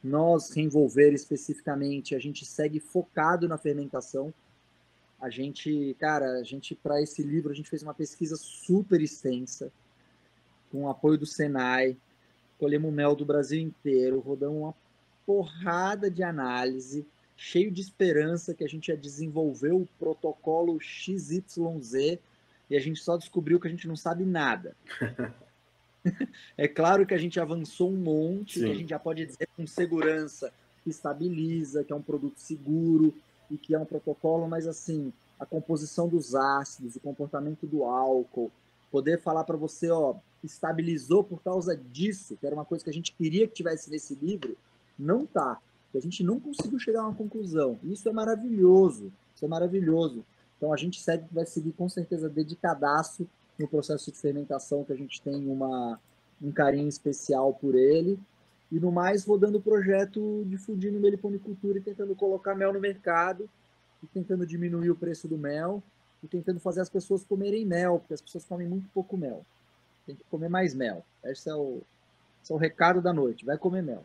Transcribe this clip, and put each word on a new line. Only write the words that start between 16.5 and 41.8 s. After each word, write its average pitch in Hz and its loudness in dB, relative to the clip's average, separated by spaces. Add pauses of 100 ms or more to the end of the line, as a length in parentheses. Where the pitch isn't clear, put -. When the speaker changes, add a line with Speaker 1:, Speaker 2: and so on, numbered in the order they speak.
Speaker 1:
cheio 190 0
de 180 -6
esperança 170 0
que 160 -6
a 147 -4
gente 156 -8
ia 160 -2
desenvolver 147 -2
o 185 2 (120)
protocolo 160 -2
X 170 -8
Y 165 -4
Z, 135 0 (500)
e 143 2
a - 6
gente 151 -4
só 170 0
descobriu 170 2
que 175 -4
a 160 -4
gente 175 -8
não 165 -6
sabe 170 -4
nada. 135 0 (240)
<laughs> 117 -6 (1080)
É 147 0
claro 170 6
que 190 2
a - 2
gente 170 -2
avançou 165 -2
um 190 -2
monte, 175 0
Speaker 2:
Sim. 233 2
Speaker 1:
que 214 2
a 208 0
gente 175 -8
já 151 -4
pode 160 -4
dizer - -8
com 170 -6
segurança 156 -2 (300)
que 170 -4
estabiliza, 151 -4
que 147 -8
é 147 -4
um 147 -8
produto 143 -4
seguro 156 4 (380)
e 147 -8
que - -2
é 156 2
um 156 -4
protocolo, 160 -2
mas, 165 -4
assim, 156 -6 (280)
a 135 -10
composição 160 -2
dos 147 0
ácidos, 135 0
o 131 -12
comportamento 147 -6
do 147 0
álcool, 127 0 (400)
poder 143 2
falar 160 0
pra 160 -2
você, 156 -4
ó, 165 2 (300)
estabilizou 165 2
por 190 -6
causa 180 0
disso, 139 -6